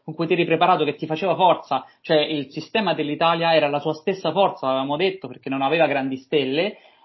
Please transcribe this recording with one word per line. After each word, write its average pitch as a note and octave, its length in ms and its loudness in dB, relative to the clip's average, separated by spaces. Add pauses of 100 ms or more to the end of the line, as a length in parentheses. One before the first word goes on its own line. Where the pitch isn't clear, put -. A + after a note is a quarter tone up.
con D#3+ 100 -12
cui E3 140 -4
ti F3+ 60 4
eri E3+ 100 2
preparato, E3 400 2
che C#3+ 100 -2
ti D#3 120 -8
faceva D#3 280 -2
forza. C#3+ 500 2 (160)
Cioè D#3 200 2
il D3 320 -4
sistema F3 420 -4
dell'Italia E3 600 0
era D3 120 4
la C#3+ 120 -2
sua D#3 140 -4
stessa E3+ 360 -4
forza, E3+ 380 2
avevamo C3+ 280 -2
detto, F#3 300 -2
perché B2 220 -14
non C3+ 140 -4
aveva D3+ 260 2
grandi C3+ 300 -2
stelle, D3+ 580 -2 (280)